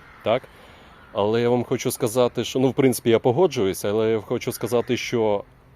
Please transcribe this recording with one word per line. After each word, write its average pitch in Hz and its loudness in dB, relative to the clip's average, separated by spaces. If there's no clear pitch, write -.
так? 117 0
Але 107 0
я 120 0
вам 120 2
хочу 127 -4
сказати, 120 0
що, - -6
ну, 131 2
в 120 -2
принципі, 127 2
я 110 6
погоджуюся, 123 0
але 110 0
я 110 0
хочу 120 -6
сказати, 117 -2
що 107 -2